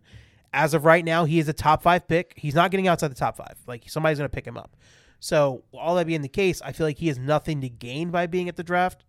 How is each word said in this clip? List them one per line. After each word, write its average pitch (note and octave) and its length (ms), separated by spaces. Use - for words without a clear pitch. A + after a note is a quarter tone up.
as C#3+ 200
of D3+ 120
right E3 180
now, E3 220
he D#3 120
is D#3 120
a D3+ 40
top D3+ 300
five F3 240
pick. E3+ 300
He's C#3+ 180
not F3 160
getting F#3+ 160
outside E3 240
the B2 40
top A#2 200
five. - 220
Like, B2 220
somebody's D#3 300
gonna C#3 100
pick - 180
him A#2 80
up. - 220
So C#3+ 540
all D#3+ 220
that F3 120
being D#3+ 140
the C#3 80
case, F#3+ 320
I C#3 100
feel D#3+ 160
like D3 120
he E3 100
has B2+ 100
nothing D3 400
to C3 80
gain B2 420
by F3 160
being F3+ 220
at F3 80
the F3+ 80
draft F3+ 440